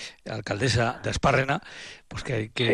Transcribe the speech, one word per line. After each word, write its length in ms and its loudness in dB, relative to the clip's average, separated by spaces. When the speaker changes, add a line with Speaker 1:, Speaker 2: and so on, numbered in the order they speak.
Speaker 1:
alcaldesa 760 0
de 60 -4
Aspárrena, 540 2
pues 160 -10
que 120 -6
hay 160 -2
que 160 0
Speaker 2:
Sí. 80 4